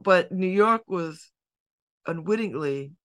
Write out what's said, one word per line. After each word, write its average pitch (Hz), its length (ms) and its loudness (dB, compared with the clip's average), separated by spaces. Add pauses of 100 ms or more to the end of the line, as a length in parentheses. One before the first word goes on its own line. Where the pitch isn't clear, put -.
but 185 300 2
New 185 160 -2
York 214 400 2
was 165 420 -6 (760)
unwittingly 156 880 -4 (120)